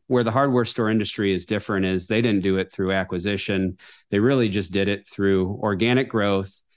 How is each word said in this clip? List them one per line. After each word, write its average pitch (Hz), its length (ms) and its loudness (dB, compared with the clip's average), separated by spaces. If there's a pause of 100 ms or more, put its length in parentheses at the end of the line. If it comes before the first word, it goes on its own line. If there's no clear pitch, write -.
where 123 160 2
the 113 80 -2
hardware 127 320 2
store 110 260 -2
industry 104 420 0
is 92 140 -2
different 101 400 -2
is 92 220 -2
they 110 120 0
didn't 107 220 2
do 95 160 2
it 92 140 -4
through 95 200 -2
acquisition. 95 880 -2 (320)
They 101 80 0
really 117 300 2
just 95 240 -4
did 98 160 0
it 101 200 -4
through 98 540 0
organic 113 460 0
growth, 101 440 -2 (240)